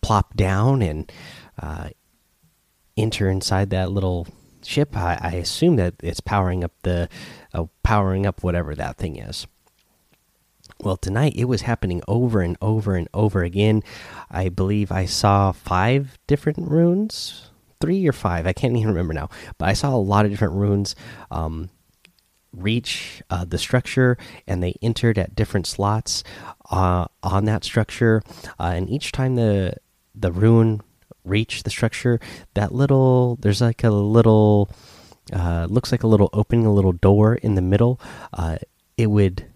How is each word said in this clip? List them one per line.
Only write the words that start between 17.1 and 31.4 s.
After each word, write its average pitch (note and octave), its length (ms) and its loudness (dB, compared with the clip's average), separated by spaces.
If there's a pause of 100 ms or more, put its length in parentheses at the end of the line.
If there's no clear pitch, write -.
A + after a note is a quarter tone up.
three F3+ 280 0
or C3+ 40 4
five, F2 360 -2
I F#2 60 0
can't B2 220 0
even A2 140 2
remember E2+ 240 0
now, D2 160 -6 (300)
but D#2+ 100 0
I G2 40 2
saw C#3 220 0
a - 20 2
lot G2+ 280 2
of G2+ 60 0
different F#2+ 240 -2
runes, G2+ 400 0 (340)
um, D#2+ 400 -6 (840)
reach, - 800 -6
uh, F2 160 -4
the E2+ 140 -6
structure, B2+ 580 0 (300)
and F2+ 160 -2
they F2+ 180 -4
entered A2+ 380 0
at F2 160 -4
different G#2 320 -2
slots, - 560 -4 (480)
uh, F2+ 340 2 (160)
on G2 240 0
that G#2+ 180 0
structure, - 600 0 (360)
uh, F2 160 -2
and F2+ 140 -4
each - 220 -6
time C3 240 -2
the, G2+ 400 0 (380)
the F#2+ 160 -2
rune A2 520 4 (420)
reached G#2 400 -2